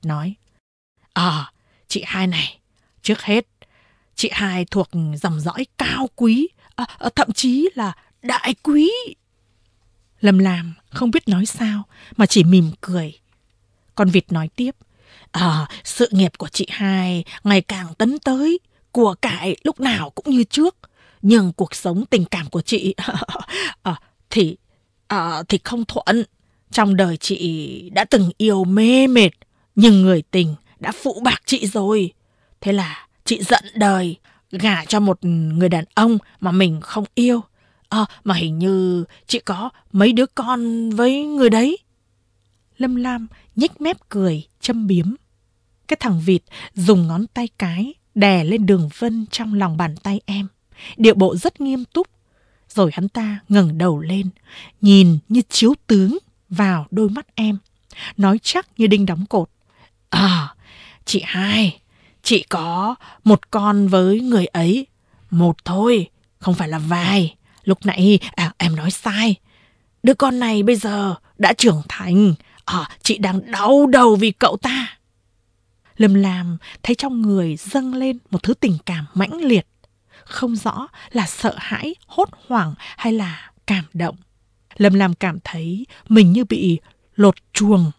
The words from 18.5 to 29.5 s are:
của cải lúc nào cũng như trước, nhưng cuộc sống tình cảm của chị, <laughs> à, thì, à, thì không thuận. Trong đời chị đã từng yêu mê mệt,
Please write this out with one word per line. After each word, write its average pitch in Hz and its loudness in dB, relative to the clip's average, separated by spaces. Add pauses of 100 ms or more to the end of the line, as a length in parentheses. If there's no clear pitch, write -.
của 214 2
cải 185 -4
lúc - -4
nào 214 -2
cũng - -10
như 254 4
trước, 320 0 (460)
nhưng 202 4
cuộc - -6
sống 185 -4
tình 185 0
cảm 165 -8
của - -4
chị, 190 -4 (420)
<laughs> - -12
à, 175 -4 (340)
thì, 180 0 (500)
à, 170 -6
thì 202 0
không 233 -8
thuận. - -2 (480)
Trong 202 0
đời 180 0
chị 160 -8
đã 196 -2
từng 190 2
yêu 208 0
mê 226 4
mệt, 240 4 (460)